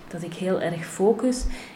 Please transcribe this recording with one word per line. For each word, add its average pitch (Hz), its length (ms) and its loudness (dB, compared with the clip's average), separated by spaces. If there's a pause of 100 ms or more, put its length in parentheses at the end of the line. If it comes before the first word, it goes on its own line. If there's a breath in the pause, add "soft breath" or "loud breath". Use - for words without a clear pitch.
Dat 165 140 -8
ik 165 120 -8
heel 185 260 0
erg 165 260 -2
focus 233 580 2 (320 loud breath)